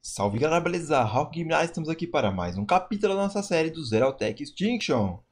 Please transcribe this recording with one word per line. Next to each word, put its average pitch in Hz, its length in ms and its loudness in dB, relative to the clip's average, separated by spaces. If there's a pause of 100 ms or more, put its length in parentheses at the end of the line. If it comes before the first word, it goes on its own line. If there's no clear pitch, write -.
Salve 101 320 -2
galera, 156 220 2
beleza? 165 400 0
Hawk 123 340 0
Game 160 160 -4
Live, 160 140 4
estamos 165 240 -4
aqui 160 180 -4
para 131 240 2
mais 90 280 -4
um 101 80 -2
capítulo 190 480 2
da 196 80 0
nossa 202 200 -2
série 160 280 0
do 160 120 -10
Zeraltech 117 600 0
Extinction. 143 760 0 (140)